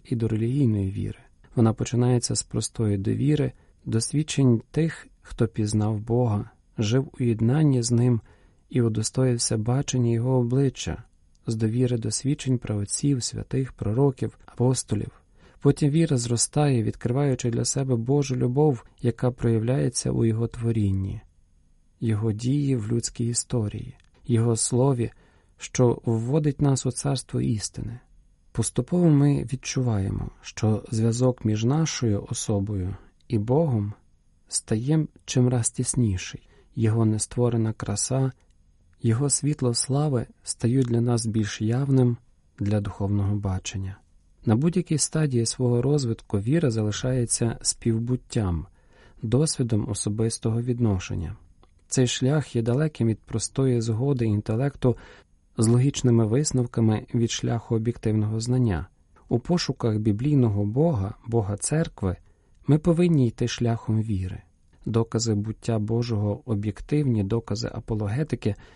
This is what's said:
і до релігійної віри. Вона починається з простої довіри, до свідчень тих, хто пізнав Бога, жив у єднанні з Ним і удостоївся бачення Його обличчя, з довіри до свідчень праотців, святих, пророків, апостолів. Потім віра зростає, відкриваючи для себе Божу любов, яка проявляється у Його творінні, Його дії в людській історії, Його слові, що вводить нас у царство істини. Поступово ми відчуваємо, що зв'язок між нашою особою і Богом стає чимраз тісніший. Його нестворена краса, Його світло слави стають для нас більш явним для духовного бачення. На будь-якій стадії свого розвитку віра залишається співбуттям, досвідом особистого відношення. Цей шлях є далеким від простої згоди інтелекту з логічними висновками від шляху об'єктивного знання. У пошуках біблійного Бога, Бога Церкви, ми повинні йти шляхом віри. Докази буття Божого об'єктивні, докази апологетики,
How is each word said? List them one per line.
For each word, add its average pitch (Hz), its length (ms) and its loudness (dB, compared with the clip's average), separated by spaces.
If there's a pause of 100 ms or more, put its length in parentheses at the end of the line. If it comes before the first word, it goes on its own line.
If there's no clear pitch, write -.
і 127 120 -4
до 113 120 0
релігійної 110 640 0
віри. 101 280 -6 (360)
Вона 113 180 4
починається 120 640 0
з - 60 -4
простої 110 560 -2
довіри, 127 540 0 (320)
до 113 160 0
свідчень 135 680 2
тих, - 360 -4 (160)
хто - 240 -2
пізнав 107 540 0
Бога, 113 500 -2 (280)
жив 120 300 0 (120)
у - 20 -2
єднанні 120 600 2
з 117 80 -2
Ним 120 300 4 (500)
і 127 120 0
удостоївся 117 760 0
бачення 120 540 0
Його 123 280 2
обличчя, 127 640 0 (440)
з 117 80 -2
довіри 117 440 0
до 113 120 -4
свідчень 131 480 -2
праотців, 113 640 -2
святих, 127 500 -6
пророків, 117 760 0
апостолів. 120 640 -2 (500)
Потім 143 300 2
віра 156 260 2
зростає, 120 640 0
відкриваючи 123 680 -2
для 120 140 0
себе 131 320 0
Божу 135 400 0
любов, 127 480 2 (180)
яка 123 280 0
проявляється 123 800 0
у 127 140 2
Його 113 220 2
творінні, 110 720 -2 (800)
Його 110 320 0
дії 131 440 -2
в 110 160 -4
людській 117 340 -4
історії, 117 720 -4 (300)
Його 117 300 2
слові, 120 540 2 (520)
що - 420 2
вводить 131 560 0
нас 139 260 2
у 127 40 -2
царство 131 500 -4
істини. 117 580 -4 (540)
Поступово 165 580 2
ми 143 420 4
відчуваємо, 110 800 -2 (100)
що - 500 -2
зв'язок 117 540 0
між 107 200 0
нашою 127 640 0
особою 98 680 -4 (320)
і 117 100 0
Богом 117 540 0 (560)
стає 143 580 0 (180)
чимраз 123 460 2
тісніший. - 800 -2 (280)
Його 113 280 2
нестворена 110 680 0
краса, 131 600 -2 (680)
Його 123 280 2
світло 135 440 0
слави 135 520 0 (160)
стають 123 440 0
для 117 140 2
нас 117 260 2
більш 107 360 -2
явним 123 540 2 (420)
для 104 220 0
духовного 101 540 -2
бачення. 98 640 -6 (480)
На 110 120 4
будь-якій 165 420 0
стадії 131 480 0
свого 120 360 0
розвитку 127 580 -2
віра 139 300 2
залишається 117 920 -2
співбуттям, 113 1040 -2 (560)
досвідом 117 680 0
особистого 113 720 -2
відношення. 101 720 -2 (520)
Цей 127 180 2
шлях 135 500 0
є 117 60 0
далеким 123 460 0
від 107 100 0
простої 123 600 -2
згоди 120 460 0
інтелекту 113 720 0 (640)
з 110 60 4
логічними 120 600 4
висновками 117 880 0
від 117 160 2
шляху 120 440 -4
об'єктивного 110 680 0
знання. 120 460 0 (420)
У 120 100 2
пошуках 123 600 -2
біблійного 110 640 2
Бога, 113 500 0 (120)
Бога 107 300 -2
Церкви, 151 600 -2 (500)
ми 147 120 4
повинні 165 500 4
йти 120 200 -4
шляхом 113 540 -2
віри. 92 400 -4 (440)
Докази 113 480 0
буття 110 440 -2
Божого 107 640 -2
об'єктивні, 110 800 -2
докази 113 480 -4
апологетики, 110 800 -4 (220)